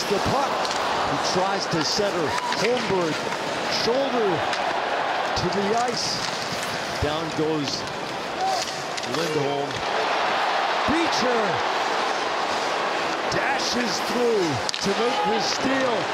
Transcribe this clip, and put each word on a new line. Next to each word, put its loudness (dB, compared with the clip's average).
the 2
puck. 2
He 0
tries 2
to 0
center. 0
Holmberg, 2
shoulder 2
to 0
the 0
ice. -2
Down 0
goes 0
Lindholm. 0
Beecher 2
dashes 0
through 4
to 0
make 2
the 2
steal. 2